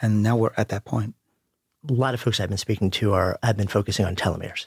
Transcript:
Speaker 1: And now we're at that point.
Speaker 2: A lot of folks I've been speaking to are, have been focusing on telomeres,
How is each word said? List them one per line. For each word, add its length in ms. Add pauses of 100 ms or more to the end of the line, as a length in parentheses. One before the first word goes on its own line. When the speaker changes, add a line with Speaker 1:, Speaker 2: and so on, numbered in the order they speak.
Speaker 1:
And 220
now 140
we're 200
at 140
that 160
point. 280 (720)
Speaker 2:
A 40
lot 220
of 60
folks 200
I've 80
been 100
speaking 340
to 200
are, 300
have 140
been 120
focusing 380
on 100
telomeres, 500